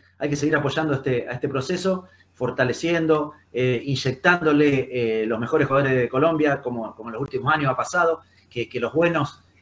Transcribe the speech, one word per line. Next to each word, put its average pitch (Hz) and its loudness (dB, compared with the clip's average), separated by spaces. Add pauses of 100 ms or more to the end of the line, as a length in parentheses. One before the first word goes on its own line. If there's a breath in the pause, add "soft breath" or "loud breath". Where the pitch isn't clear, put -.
(180 soft breath)
hay 147 -4
que 143 -2
seguir 151 0
apoyando 147 0
este, 131 -2
a 120 -6
este 131 -4
proceso, 185 -2 (280 loud breath)
fortaleciendo, 151 0 (200 loud breath)
eh, 123 0
inyectándole, 147 2 (340)
eh, 110 -2
los 113 -2
mejores 139 0
jugadores 135 2
de 120 2
Colombia, 151 2
como, 117 -6
como 113 -14
en 113 -10
los 123 -6
últimos 131 -2
años 143 2
ha 123 -2
pasado, 165 0 (300 soft breath)
que, 117 -6
que 123 -6
los 117 -2
buenos, 160 0 (200)